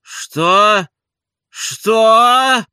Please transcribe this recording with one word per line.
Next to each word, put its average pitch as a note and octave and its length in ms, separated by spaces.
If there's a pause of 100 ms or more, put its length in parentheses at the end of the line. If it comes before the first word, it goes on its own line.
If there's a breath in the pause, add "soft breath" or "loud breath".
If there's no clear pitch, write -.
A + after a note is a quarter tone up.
Что? F#3+ 840 (600)
Что? A3+ 1200